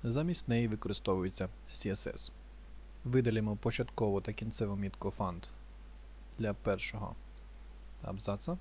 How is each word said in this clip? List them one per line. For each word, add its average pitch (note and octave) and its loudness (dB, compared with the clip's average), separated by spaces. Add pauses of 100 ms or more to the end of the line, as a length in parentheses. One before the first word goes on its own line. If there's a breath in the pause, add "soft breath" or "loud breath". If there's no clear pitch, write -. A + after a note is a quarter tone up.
Замість D3+ 2
неї A#2 6
використовується F#2+ 2 (220)
C - 4
S - 4
S. - 2 (720)
Видалімо A2+ 4
початкову G#2 2
та G#2+ -4
кінцеву G#2+ 0
мітку G2 -2
font F#2+ -4 (880)
для G#2+ 2
першого G2+ 0 (840)
абзаца G2+ -2